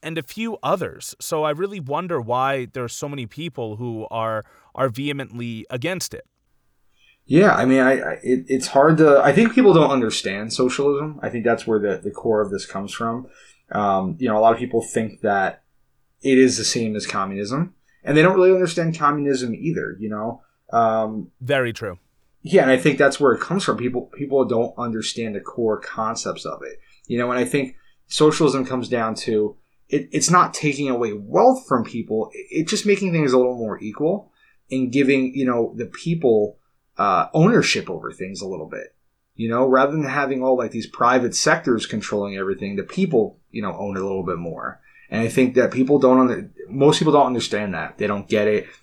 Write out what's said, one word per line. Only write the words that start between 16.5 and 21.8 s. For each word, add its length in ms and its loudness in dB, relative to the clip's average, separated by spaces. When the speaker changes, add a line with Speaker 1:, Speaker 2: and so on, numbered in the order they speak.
Speaker 2:
the 60 -6
same 320 -2
as 100 -6
communism, 680 -4
and 120 0
they 60 8
don't 180 4
really 140 6
understand 440 0
communism 560 0
either, 460 -6
you 100 -8
know? 320 -8
Um, 600 0
Speaker 1:
Very 320 -2
true. 260 -10